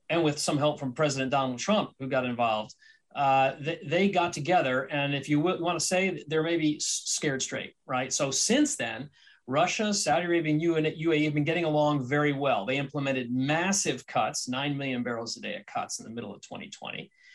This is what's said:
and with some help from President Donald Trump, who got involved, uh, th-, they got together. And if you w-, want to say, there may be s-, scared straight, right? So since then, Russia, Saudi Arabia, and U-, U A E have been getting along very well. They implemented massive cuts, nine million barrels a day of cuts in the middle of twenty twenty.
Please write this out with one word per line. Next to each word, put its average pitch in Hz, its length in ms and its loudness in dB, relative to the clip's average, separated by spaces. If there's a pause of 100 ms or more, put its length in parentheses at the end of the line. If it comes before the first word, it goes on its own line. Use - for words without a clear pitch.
(100)
and 165 120 2
with 147 160 2
some 151 200 0
help 147 200 2
from 131 140 -4
President 135 380 0
Donald 131 280 0
Trump, 202 400 0
who 135 80 -8
got 131 200 0
involved, 113 480 0 (420)
uh, 135 360 4
th-, 147 340 -6
they 180 240 2
got 175 240 0
together. 139 580 2
And 143 220 0
if 139 120 -4
you 147 120 2
w-, 170 260 0
want 170 160 0
to - 60 -2
say, 185 420 0
there 156 140 0
may 165 160 0
be 151 180 2
s-, - 300 -4
scared 135 340 -2
straight, 117 320 -6 (140)
right? 131 260 -2
So 139 180 0
since 269 460 2
then, 117 320 -6 (380)
Russia, 180 460 2
Saudi 175 340 2
Arabia, 165 260 2
and 151 100 2
U-, 165 160 2
U 156 340 0
A 151 40 4
E 151 80 4
have 151 100 0
been 147 80 2
getting 160 220 0
along 147 420 2
very 147 260 2
well. 135 320 0
They 131 120 0
implemented 135 560 -2
massive 151 760 0
cuts, - 420 -2
nine 139 300 -2
million 131 240 -2
barrels 117 340 -6
a 117 40 -16
day 104 160 -8
of 101 100 -14
cuts - 320 -8
in - 60 -14
the 110 60 -14
middle 113 220 -10
of 101 140 -16
twenty - 240 -14
twenty. - 400 -12 (240)